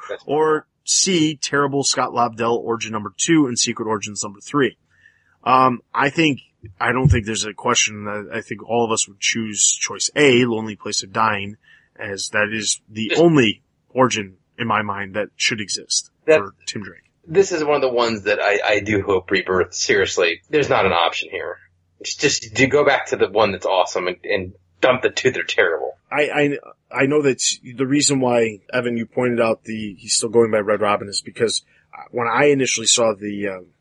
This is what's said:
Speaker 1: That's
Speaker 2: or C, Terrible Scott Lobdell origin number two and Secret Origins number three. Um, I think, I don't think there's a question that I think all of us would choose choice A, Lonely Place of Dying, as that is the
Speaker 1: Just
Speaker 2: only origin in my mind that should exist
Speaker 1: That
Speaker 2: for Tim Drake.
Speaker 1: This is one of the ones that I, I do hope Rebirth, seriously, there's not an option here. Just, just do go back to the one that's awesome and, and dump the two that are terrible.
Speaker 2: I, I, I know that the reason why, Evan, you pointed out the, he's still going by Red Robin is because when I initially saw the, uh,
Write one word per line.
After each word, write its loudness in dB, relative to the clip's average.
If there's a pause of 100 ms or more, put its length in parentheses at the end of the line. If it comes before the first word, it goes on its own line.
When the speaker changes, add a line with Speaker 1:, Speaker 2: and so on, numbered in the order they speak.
Speaker 1:
That's -12
Speaker 2:
or 0 (160)
C, 0
Terrible -2
Scott -2
Lobdell 0
origin -4
number -6
two 4
and -4
Secret -2
Origins -4
number -10
three. 0 (720)
Um, 4 (140)
I 0
think, 0 (360)
I 0
don't 2
think 2
there's -4
a -8
question -2
that -8
I -6
think -12
all 2
of 0
us -2
would -20
choose 0
choice -6
A, 6
Lonely -4
Place -6
of -12
Dying, -2 (400)
as -10
that 0
is -4
the -4
Speaker 1:
Just 2
Speaker 2:
only 4 (300)
origin 0 (220)
in -6
my 0
mind -8
that -4
should -4
exist -6 (140)
Speaker 1:
That 6
Speaker 2:
for -10 (120)
Tim -10
Drake. -20 (140)
Speaker 1:
This 2
is 0
one 2
of 0
the 2
ones 0
that 0
I, 2
I 2
do 0
hope 0
Rebirth, 0
seriously, 0
there's 0
not 2
an 2
option 0
here. -8 (440)
Just, -8
just -2
do 4
go 2
back 2
to -4
the 2
one 2
that's -8
awesome 0
and, -6
and -4 (280)
dump 2
the 2
two 0
that -4
are -6
terrible. -2 (180)
Speaker 2:
I, 0 (340)
I, 0
I 2
know 2
that 2 (220)
the -4
reason 2
why, 2 (120)
Evan, -2
you -4
pointed -2
out 0
the, -8
he's -6
still -2
going 4
by 2
Red 0
Robin 0
is -8
because -2 (480)
when -2
I 4
initially 2
saw 2
the, -6
uh, -8 (200)